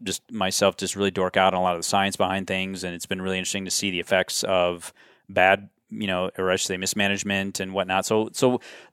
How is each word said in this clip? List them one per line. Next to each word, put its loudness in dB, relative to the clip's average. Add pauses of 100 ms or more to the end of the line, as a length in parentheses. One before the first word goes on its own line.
just -6
myself 2
just -4
really 0
dork 0
out 6
on 0
a 0
lot 2
of -6
the -6
science 2
behind -2
things. -4
And -6
it's -12
been -6
really -2
interesting -4
to -6
see -2
the -2
effects 0
of 0 (360)
bad, 4 (220)
you -4
know, 0
or 2
I 4
should -2
say -2
mismanagement -2
and -6
whatnot. 0
So, 2
so 2 (320)